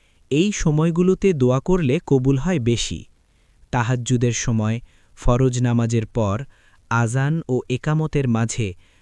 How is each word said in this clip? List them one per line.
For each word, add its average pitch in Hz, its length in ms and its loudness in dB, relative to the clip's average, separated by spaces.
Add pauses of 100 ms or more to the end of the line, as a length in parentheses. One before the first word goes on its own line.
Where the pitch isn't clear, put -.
(300)
এই 180 220 2
সময়গুলোতে 175 800 2
দোয়া 131 280 2
করলে 170 460 0
কবুল 135 320 2
হয় 170 200 -2
বেশি। 113 460 -2 (640)
তাহাজ্জুদের 123 640 0
সময়, 113 480 -2 (360)
ফরজ 123 460 2
নামাজের 117 440 0
পর, 110 380 -2 (460)
আজান 131 580 0
ও 127 120 0 (100)
একামতের 151 580 -2
মাঝে, 113 460 -2 (280)